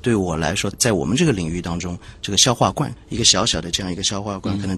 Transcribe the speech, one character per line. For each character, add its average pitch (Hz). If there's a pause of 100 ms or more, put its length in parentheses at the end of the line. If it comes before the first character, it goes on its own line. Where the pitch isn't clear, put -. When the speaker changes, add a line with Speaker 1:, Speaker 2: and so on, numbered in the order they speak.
Speaker 1:
对 117
我 87
来 80
说， 101
在 117
我 80
们 87
这 165
个 151
领 90
域 87
当 87
中， 87 (260)
这 101
个 95
消 123
化 98
罐， 123 (180)
一 -
个 113
小 98
小 92
的 85
这 101
样 90
一 -
个 95
消 98
化 104
罐， 101
Speaker 2:
嗯。 -
Speaker 1:
可 98
能 95